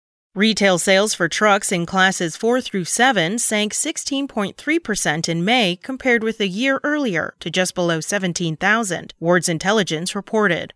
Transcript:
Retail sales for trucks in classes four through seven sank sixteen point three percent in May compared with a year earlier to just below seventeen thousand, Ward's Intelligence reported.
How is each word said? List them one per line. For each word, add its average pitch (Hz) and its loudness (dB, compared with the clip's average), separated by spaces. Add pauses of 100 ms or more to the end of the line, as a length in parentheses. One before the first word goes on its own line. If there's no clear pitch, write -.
(360)
Retail 196 4
sales 202 4
for 170 0
trucks 202 2
in 170 0
classes 185 2
four 240 0
through 190 -4
seven 220 2
sank 214 0
sixteen 285 -4
point 202 -4
three 320 -2
percent 170 -2
in 170 0
May 208 2
compared 240 -2
with 220 -4
a 202 0
year 262 -2
earlier 285 -2
to 160 -8
just 185 -2
below 170 0
seventeen 175 -2
thousand, 190 -2
Ward's 170 2
Intelligence 180 0
reported. 202 -2